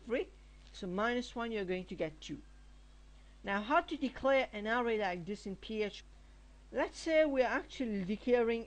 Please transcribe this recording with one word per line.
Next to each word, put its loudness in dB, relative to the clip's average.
three. 0
So -10
minus 0
one, -4
you're -2
going -2
to -10
get -4
two. -10
Now, -2
how 4
to -2
declare 2
an -6
array 2
like -2
this -6
in -6
P -4
H -4
P? -
Let's -2
say 6
we're 4
actually -2
declaring 2